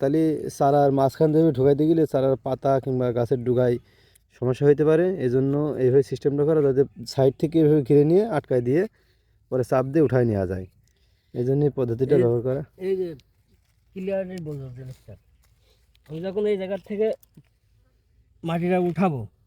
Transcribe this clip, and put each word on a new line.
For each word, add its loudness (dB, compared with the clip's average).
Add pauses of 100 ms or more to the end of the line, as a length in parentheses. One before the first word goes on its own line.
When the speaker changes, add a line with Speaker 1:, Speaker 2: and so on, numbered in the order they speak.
Speaker 1:
তাহলে 0 (360)
চারার 4 (100)
মাঝখান 2
থেকে 4
ঢোকাইতে 2
গেলে 2 (100)
চারার 2 (100)
পাতা -2 (120)
কিংবা -2 (120)
গাছের -2
ডুগায় 2 (680)
সমস্যা -2
হইতে 6
পারে। 4 (200)
এই 2
জন্য 0 (300)
এইভাবে 4
সিস্টেমটা -2
করা, 2
যাতে 2 (300)
সাইড 2
থেকে -2
এইভাবে 4
ঘিরে 6
নিয়ে 4 (140)
আটকায় -2
দিয়ে 0 (720)
পরে 0
চাপ 0
দিয়ে 4
উঠায় 2
নেওয়া 0
যায়। -8 (680)
এই -4
জন্য 0
এই -10
পদ্ধতিটা -2
Speaker 2:
এই, 4
Speaker 1:
ব্যবহার 0
করা। -4 (260)
Speaker 2:
এই -2
যে -6 (840)
ক্লিয়ারলি -8 (100)
বোঝা -12 (100)
জিনিসটা। -20 (960)
আমি -12
যখন -6
এই 0
জায়গার -8
থেকে -2 (1400)
মাটিটা -2
উঠাবো, -2 (260)